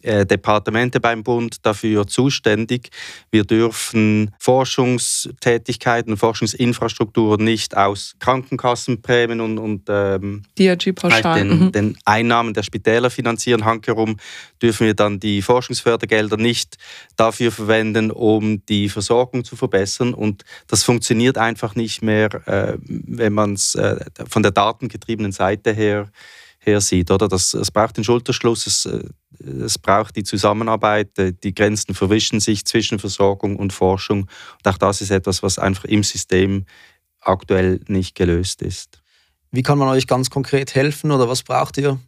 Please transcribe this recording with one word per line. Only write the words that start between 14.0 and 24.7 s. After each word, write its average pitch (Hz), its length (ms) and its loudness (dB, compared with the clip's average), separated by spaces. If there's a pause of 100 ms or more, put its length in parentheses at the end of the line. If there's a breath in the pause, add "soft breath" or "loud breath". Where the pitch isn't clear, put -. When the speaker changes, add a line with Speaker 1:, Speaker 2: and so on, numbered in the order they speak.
Speaker 1:
dürfen 117 260 2
wir 110 80 2
dann 104 260 0
die 101 200 -2
Forschungsfördergelder 113 960 0
nicht 117 400 -2 (400 loud breath)
dafür 113 340 2
verwenden, 110 600 2
um 107 560 0
die 101 240 0
Versorgung 123 520 0
zu - 140 -14
verbessern. 117 560 -2
Und 107 300 -4 (240 loud breath)
das 107 160 0
funktioniert 120 560 2
einfach 113 380 -2
nicht 113 260 -4
mehr, 107 440 0
äh, 104 320 -2
wenn 117 540 -4
man's, 104 420 0
äh, 104 300 -2 (240)
von 107 140 0
der 101 100 4
datengetriebenen 107 800 -2